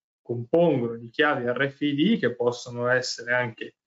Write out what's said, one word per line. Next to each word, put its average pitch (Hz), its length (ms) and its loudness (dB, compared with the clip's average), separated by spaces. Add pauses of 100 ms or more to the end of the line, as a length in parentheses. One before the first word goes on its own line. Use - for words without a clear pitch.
(220)
compongono 120 760 2
di 117 120 -14
chiavi 143 360 0
R 127 260 0
F - 80 -14
I 147 160 0
D 185 240 2
che - 160 0
possono 120 520 -2
essere 123 460 -2
anche, 120 420 -4 (120)